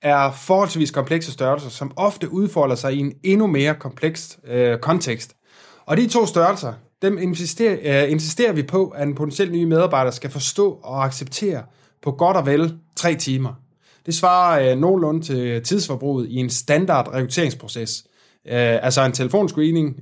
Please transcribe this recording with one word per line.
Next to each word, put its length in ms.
er 300
forholdsvis 600
komplekse 400
størrelser, 380
som 260
ofte 360
udfolder 440
sig 180
i 60
en 140
endnu 240
mere 280
kompleks, 720
øh, 320
kontekst. 560
Og 120
de 100
to 180
størrelser, 480
dem 160
insisterer, 840
øh, 80
insisterer 420
vi 100
på, 240
at 200
en 80
potentiel 360
ny 120
medarbejder 480
skal 180
forstå 540
og 220
acceptere 580
på 100
godt 260
og 80
vel 320
tre 200
timer. 380
Det 100
svarer, 560
øh, 60
nogenlunde 480
til 380
tidsforbruget 680
i 60
en 140
standard 640
rekrutteringsproces. 920
Øh, 380
altså 160
en 100
telefonscreening, 920